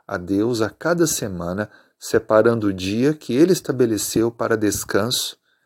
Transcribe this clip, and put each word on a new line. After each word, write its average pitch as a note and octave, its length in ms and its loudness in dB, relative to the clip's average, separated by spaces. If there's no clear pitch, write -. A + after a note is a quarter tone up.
a G2 120 -8
Deus G2+ 420 0
a G#2+ 100 0
cada E3 380 0
semana, F#2 600 -6
separando A2 680 2
o G2+ 60 0
dia G#2+ 400 -2
que D3+ 200 -8
Ele E3+ 200 4
estabeleceu A#2 800 0
para A2+ 260 -2
descanso G#2 840 -2